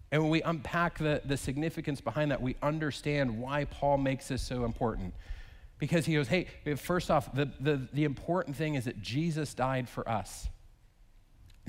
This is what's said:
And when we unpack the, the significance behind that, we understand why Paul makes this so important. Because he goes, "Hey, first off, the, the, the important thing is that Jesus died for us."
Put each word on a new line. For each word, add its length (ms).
And 100
when 80
we 120
unpack 560
the, 260
the 140
significance 640
behind 300
that, 100
we 200
understand 800
why 240
Paul 340
makes 300
this 140
so 240
important. 480
Because 260
he 100
goes, 120
"Hey, 200
first 340
off, 240
the, 160
the, 320
the 100
important 540
thing 180
is 80
that 180
Jesus 520
died 340
for 220
us." 400